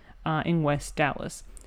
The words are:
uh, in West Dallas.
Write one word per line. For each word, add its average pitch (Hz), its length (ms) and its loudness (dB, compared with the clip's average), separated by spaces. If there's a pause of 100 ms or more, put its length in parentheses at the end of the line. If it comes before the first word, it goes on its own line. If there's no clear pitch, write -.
(260)
uh, 156 180 2
in 170 180 4
West 143 340 0
Dallas. - 460 0 (240)